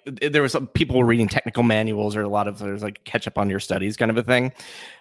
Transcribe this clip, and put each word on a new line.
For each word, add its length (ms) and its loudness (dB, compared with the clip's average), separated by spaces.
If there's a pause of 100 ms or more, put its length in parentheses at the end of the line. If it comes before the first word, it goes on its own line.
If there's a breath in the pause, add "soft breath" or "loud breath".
th-, 300 -4
there 80 4
was 100 2
some 160 -2
people 320 0
were 60 6
reading 240 4
technical 340 0
manuals 520 2
or 80 0
a 40 -2
lot 220 0
of, 100 -8
there's, 240 -6
like, 220 -8
catch 220 -4
up 100 -8
on 120 2
your 120 0
studies 340 -2
kind 160 2
of 60 0
a 60 2
thing. 280 2 (500 loud breath)